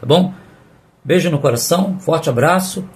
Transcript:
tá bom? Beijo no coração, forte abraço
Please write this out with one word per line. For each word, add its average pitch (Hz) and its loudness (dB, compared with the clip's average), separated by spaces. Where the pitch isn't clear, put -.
tá 123 -12
bom? 180 2
Beijo 175 2
no 147 0
coração, 170 0
forte 156 -2
abraço 175 0